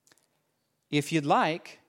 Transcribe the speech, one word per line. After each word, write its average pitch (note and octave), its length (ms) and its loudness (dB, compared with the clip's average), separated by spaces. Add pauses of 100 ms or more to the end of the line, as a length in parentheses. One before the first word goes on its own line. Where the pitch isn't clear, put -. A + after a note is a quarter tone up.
(920)
if D3 200 0
you'd D#3+ 140 0
like, F3 640 0